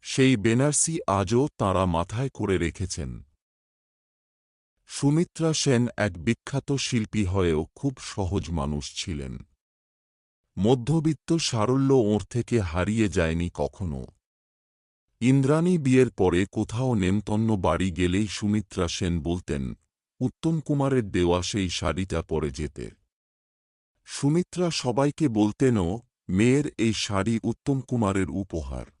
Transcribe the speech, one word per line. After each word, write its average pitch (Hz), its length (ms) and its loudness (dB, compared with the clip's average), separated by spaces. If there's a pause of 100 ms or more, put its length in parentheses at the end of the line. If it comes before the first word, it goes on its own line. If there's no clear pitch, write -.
সেই 131 340 2
বেনারসি 131 680 0
আজও 101 420 2 (100)
তাঁরা 95 280 2
মাথায় 90 420 -2
করে 98 300 -2
রেখেছেন। 78 680 -6 (1600)
সুমিত্রা 156 680 0
সেন 123 320 2 (100)
এক 87 280 -2
বিখ্যাত - 480 -2
শিল্পী 107 520 -2
হয়েও 87 500 0
খুব 139 260 -4
সহজ 90 500 -4
মানুষ 73 540 -4
ছিলেন। 67 400 -8 (1120)
মধ্যবিত্ত 143 800 2
সারল্য 135 580 2
ওঁর 104 300 4
থেকে 117 360 -2
হারিয়ে 95 480 0
যায়নি 85 460 0
কখনো। 71 520 -6 (1120)
ইন্দ্রাণী 143 580 4
বিয়ের 127 320 4
পরে 92 420 2
কোথাও 117 420 -2
নেমন্তন্ন 104 640 0
বাড়ি 90 340 0
গেলেই 90 360 0
সুমিত্রা 101 640 -2
সেন 85 320 -2
বলতেন, 71 540 -4 (460)
উত্তম 160 400 -2
কুমারের 135 500 0
দেওয়া 90 320 2
সেই 95 280 -2
শাড়িটা 82 520 -4
পরে 76 280 -4
যেতে। 67 400 -10 (1120)
সুমিত্রা 170 680 -2
সবাইকে 139 580 0
বলতেনও, 107 720 2 (280)
"মেয়ের 123 500 4
এই 113 140 2
শাড়ি 101 500 -2
উত্তম 131 380 -2
কুমারের 98 500 0
উপহার।" 69 560 -6 (140)